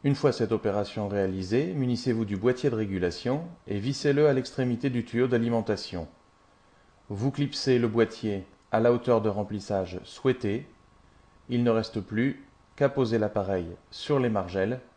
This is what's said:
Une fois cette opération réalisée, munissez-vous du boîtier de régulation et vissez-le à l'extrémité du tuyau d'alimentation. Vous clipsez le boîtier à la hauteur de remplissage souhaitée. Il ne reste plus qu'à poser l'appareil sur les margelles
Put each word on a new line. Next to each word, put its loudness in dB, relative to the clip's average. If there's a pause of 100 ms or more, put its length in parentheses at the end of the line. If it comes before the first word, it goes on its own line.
Une 2
fois 2
cette 0
opération -2
réalisée, 0
munissez-vous 0
du -4
boîtier 0
de -4
régulation -2 (200)
et -4
vissez-le 2
à 6
l'extrémité 0
du -2
tuyau 0
d'alimentation. -2 (1000)
Vous -2
clipsez 0
le 4
boîtier 0 (260)
à 4
la 6
hauteur 2
de 0
remplissage -2
souhaitée. -2 (800)
Il 2
ne 4
reste 0
plus -2 (300)
qu'à 4
poser 2
l'appareil 0 (240)
sur -2
les 2
margelles -2 (180)